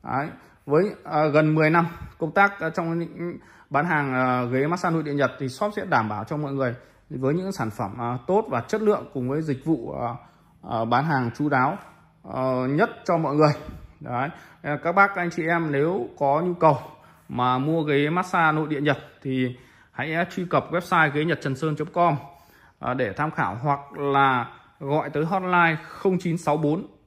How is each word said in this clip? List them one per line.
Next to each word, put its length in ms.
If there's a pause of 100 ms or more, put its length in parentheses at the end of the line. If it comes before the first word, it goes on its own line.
Đấy. 260 (380)
Với, 180 (200)
à, 220
gần 280
mười 160
năm 160 (320)
công 140
tác, 280
à, 100
trong 280
những 400 (320)
bán 160
hàng, 280
à, 300
ghế 220
massage 280
nội 80
địa 120
Nhật 240
thì 100
shop 280
sẽ 80
đảm 240
bảo 160
cho 120
mọi 160
người 220 (360)
với 240
những 180
sản 180
phẩm, 280
à, 280
tốt 220
và 120
chất 220
lượng 220 (100)
cùng 140
với 140
dịch 220
vụ, 360
à, 140 (560)
à, 140
bán 200
hàng 340
chu 100
đáo, 300 (440)
ờ, 440
nhất 240 (140)
cho 120
mọi 180
người. 180 (480)
Đấy. 280 (340)
Nên 100
là 60
các 140
bác, 220
các 80
anh 80
chị 160
em 260
nếu 360 (100)
có 220
nhu 140
cầu 240 (500)
mà 300
mua 240
ghế 280
massage 420
nội 160
địa 120
Nhật 180 (240)
thì 340 (360)
hãy, 220
à, 100
truy 200
cập 280
website 380
ghế 140
nhật 180
trần 140
sơn 200
chấm 160
com, 240 (600)
à, 160
để 180
tham 180
khảo 320
hoặc 360
là 480 (340)
gọi 300
tới 140
hotline 520 (120)
không 300
chín 200
sáu 180
bốn 300 (200)